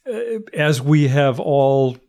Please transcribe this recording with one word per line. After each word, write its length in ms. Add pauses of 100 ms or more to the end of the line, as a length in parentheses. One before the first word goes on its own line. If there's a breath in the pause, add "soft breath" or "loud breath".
(100)
uh, 280 (160)
as 260
we 280
have 320
all 560 (120)